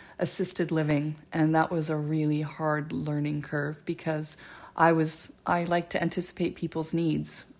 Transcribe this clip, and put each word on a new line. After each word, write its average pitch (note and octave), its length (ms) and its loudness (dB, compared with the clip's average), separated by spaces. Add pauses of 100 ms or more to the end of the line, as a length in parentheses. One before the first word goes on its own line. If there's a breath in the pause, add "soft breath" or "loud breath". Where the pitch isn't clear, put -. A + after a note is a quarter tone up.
(200 loud breath)
assisted F3 520 2
living. D3+ 440 0 (180)
And D#3 220 2
that D#3+ 160 4
was D#3 180 -2
a D#3 80 0
really D3+ 440 0
hard D3+ 520 -4
learning D3 480 -2
curve D3 420 -6
because - 540 -4 (400 loud breath)
I E3 160 8
was, D#3+ 520 0
I F3 200 0
like F3 240 0
to - 120 -2
anticipate F3 540 0
people's D#3+ 380 -4
needs. D#3 680 0